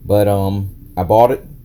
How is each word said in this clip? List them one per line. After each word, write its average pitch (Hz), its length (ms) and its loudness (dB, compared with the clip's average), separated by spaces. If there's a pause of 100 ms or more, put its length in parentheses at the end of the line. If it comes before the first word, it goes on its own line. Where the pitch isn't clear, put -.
but, 104 220 2
um, 98 480 -2 (220)
I 90 60 -4
bought 110 280 4
it. 139 120 -8 (220)